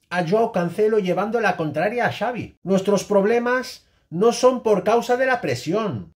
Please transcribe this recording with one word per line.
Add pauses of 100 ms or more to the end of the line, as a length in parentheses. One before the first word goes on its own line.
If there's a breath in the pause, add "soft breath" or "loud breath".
a
Joao
Cancelo
llevando
la
contraria
a
Xavi.
"Nuestros
problemas (220)
no
son
por
causa
de
la
presión".